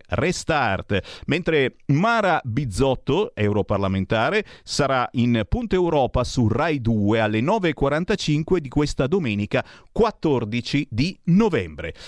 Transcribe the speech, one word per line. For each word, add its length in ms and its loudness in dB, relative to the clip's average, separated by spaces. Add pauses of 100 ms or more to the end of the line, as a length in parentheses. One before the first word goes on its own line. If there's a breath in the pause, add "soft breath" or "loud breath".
(100)
Restart, 1160 -2
mentre 520 0 (100)
Mara 560 2
Bizzotto, 880 -2
europarlamentare, 1120 0 (180 loud breath)
sarà 500 0
in 360 2
Punta 240 -2
Europa 500 2
su 240 0
Rai 320 0
due 420 2
alle 200 0
nove 280 0
e 40 0
quarantacinque 880 0
di 80 -10
questa 380 0
domenica 580 -2 (260 loud breath)
quattordici 1000 0
di 320 -2
novembre. 720 0 (120)